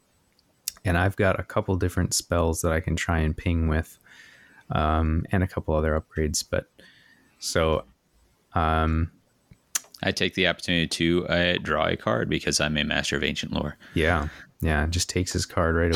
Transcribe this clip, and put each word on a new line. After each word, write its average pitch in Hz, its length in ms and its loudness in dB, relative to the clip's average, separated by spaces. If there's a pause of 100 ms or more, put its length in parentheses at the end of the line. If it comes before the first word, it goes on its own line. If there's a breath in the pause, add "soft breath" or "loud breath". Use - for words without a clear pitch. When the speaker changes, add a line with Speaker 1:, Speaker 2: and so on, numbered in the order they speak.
(840)
Speaker 1:
And 85 140 2
I've 92 180 2
got 95 240 2
a 95 40 -6
couple 98 320 -2
different 90 380 0
spells 82 480 0
that 85 100 0
I 80 80 2
can 80 160 -2
try 82 240 0
and 78 180 0
ping 82 300 0
with, 80 320 -2 (720 soft breath)
um, 78 600 2
and 92 120 2
a 90 40 0
couple - 280 -4
other 78 240 2
upgrades. 76 480 -4
But - 200 -4 (720 soft breath)
so, - 480 0 (680)
um, 80 580 2 (920)
Speaker 2:
I 98 80 0
take 95 220 -2
the 90 140 2
opportunity 85 400 0
to, 85 400 2
uh, 87 340 2
draw 78 260 0
a 87 80 0
card 113 340 -2
because 78 300 -2
I'm 76 180 0
a 76 60 0
master 76 320 -2
of 73 80 -2
ancient 73 300 -4
lore. 73 240 -4 (160 loud breath)
Speaker 1:
Yeah. 80 340 2 (340 loud breath)
Yeah, 76 260 0
just 85 220 -2
takes 92 240 -2
his 90 120 -2
card 82 300 0
right 82 200 2